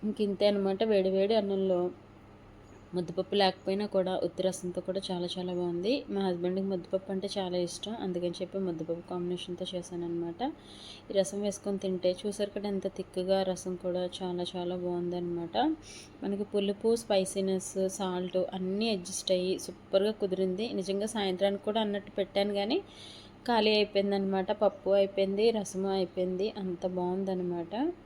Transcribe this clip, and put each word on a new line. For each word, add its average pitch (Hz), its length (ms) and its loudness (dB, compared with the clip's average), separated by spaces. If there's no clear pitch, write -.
ఇంక 208 120 -2
ఇంతే 202 240 2
అనమాట. 196 280 2
వేడి 190 260 6
వేడి 208 240 4
అన్నంలో 190 380 2
ముద్దపప్పు 180 460 -2
లేకపోయినా 190 520 0
కూడా 185 180 2
ఉత్తి 175 200 -4
రసంతో 180 420 -2
కూడా 190 200 -2
చాలా 180 260 -2
చాలా 180 260 -4
బాగుంది. 175 320 0
మా 196 120 0
హస్బెండ్‌కి 180 460 0
ముద్దపప్పు 190 420 -2
అంటే 190 220 -2
చాలా 180 220 -2
ఇష్టం, 202 260 -8
అందుకని 175 360 0
చెప్పి 185 260 -4
ముద్దపప్పు 170 460 -2
కాంబినేషన్‌తో 180 600 -2
చేశానన్నమాట. 170 680 -4
ఈ - 100 2
రసం 196 280 2
వేసుకొని 196 380 -2
తింటే 185 280 4
చూసారు 202 340 -2
కదా 208 180 -4
ఎంత 190 120 0
థిక్‌గా 190 420 2
రసం 185 240 -2
కూడా 180 200 0
చాలా 180 320 -2
చాలా 180 320 -2
బాగుందన్నమాట. 175 720 -2
మనకి 202 320 -2
పులుపు, 202 380 2
స్పైసీనెస్, 190 680 2
సాల్ట్ 185 400 -2
అన్నీ 196 360 0
అడ్జస్ట్ 185 420 -4
అయ్యి 180 160 0
సూపర్గా 202 560 0
కుదిరింది. 185 440 0
నిజంగా 196 360 -2
సాయంత్రానికి 196 540 0
కూడా 220 160 2
అన్నట్టు 202 340 -4
పెట్టాను 202 400 0
కానీ 226 180 0
ఖాళీ 220 320 6
అయిపోయిందనమాట. 196 720 2
పప్పు 190 260 2
అయిపోయింది, 196 460 2
రసము 190 300 -2
అయిపోయింది, 185 500 0
అంత 185 240 -4
బాగుందనమాట. 180 760 -2